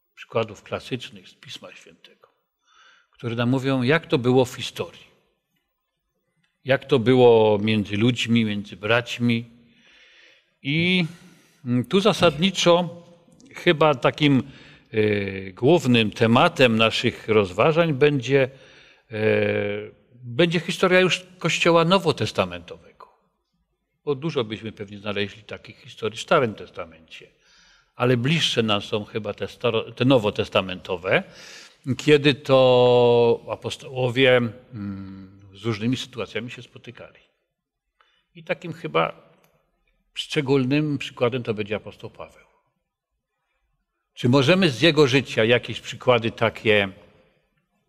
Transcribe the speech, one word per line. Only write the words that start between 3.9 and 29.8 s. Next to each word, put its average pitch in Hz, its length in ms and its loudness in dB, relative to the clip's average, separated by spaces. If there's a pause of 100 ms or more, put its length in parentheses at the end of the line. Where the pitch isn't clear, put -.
to 160 100 0
było 127 280 2
w - 100 -10
historii. - 520 -12 (1600)
Jak 135 200 0
to 139 140 2
było 113 640 6
między 104 360 -2
ludźmi, 117 480 0
między 101 320 -8
braćmi. 117 680 -2 (1160)
I, 170 440 -2 (600)
mm, 123 200 -2
tu 196 140 0
zasadniczo 175 1040 2 (520)
chyba 151 400 2
takim, 139 480 2 (480)
e, 101 600 -2
głównym 120 600 2
tematem 120 680 4
naszych 113 500 0
rozważań 113 680 2
będzie, 135 560 0 (640)
e, 104 920 -2 (220)
będzie 165 340 0
historia 180 400 0
już 185 220 0 (180)
Kościoła 165 460 2
Nowotestamentowego. 104 1200 -4 (960)
Bo 147 100 -4
dużo 143 280 -6
byśmy 107 280 -12
pewnie 104 260 -16
znaleźli 101 460 -8
takich - 360 -18
historii 113 380 -10
w - 40 -10
Starym 127 340 0
Testamencie. 85 720 -18 (680)
Ale 123 220 0
bliższe 131 460 -2
nam 104 180 -2
są - 240 -8
chyba 104 280 -8
te 101 140 -10
staro-, 113 460 -4